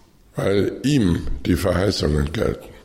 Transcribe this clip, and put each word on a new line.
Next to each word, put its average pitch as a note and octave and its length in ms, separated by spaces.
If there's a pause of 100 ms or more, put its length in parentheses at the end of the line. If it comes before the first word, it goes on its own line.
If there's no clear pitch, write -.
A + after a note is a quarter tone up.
(360)
weil G2 480
ihm A#2+ 440 (180)
die F2+ 100
Verheißungen E2+ 800
gelten - 360 (160)